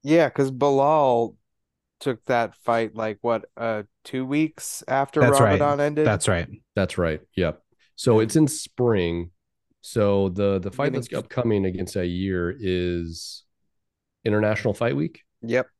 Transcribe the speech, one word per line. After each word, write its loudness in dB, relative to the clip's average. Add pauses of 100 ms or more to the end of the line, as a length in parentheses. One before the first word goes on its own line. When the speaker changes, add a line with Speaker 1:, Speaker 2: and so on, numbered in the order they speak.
Speaker 1:
Yeah, 4
'cause 0
Bilal 2 (640)
took -4
that -2
fight, -2
like, -6
what, -2 (120)
uh, -4 (220)
two -8
weeks -4
after 0
Speaker 2:
That's 4
right. 4
Speaker 1:
Ramadan 0
ended? 0
Speaker 2:
That's 2
right. 0 (280)
Speaker 3:
That's -2
right. -2 (140)
Yep. -2 (360)
So 4
Speaker 1:
Yeah. 4
Speaker 3:
it's -2
in 6
spring. -2 (500)
So 2
the, 0
the -6
fight -2
Speaker 1:
Beginning -6
Speaker 3:
that's -10 (120)
upcoming 0
against -4
Zaire -2
is -4 (800)
International 0
Fight -2
Week? -6 (180)
Speaker 1:
Yep. -2 (120)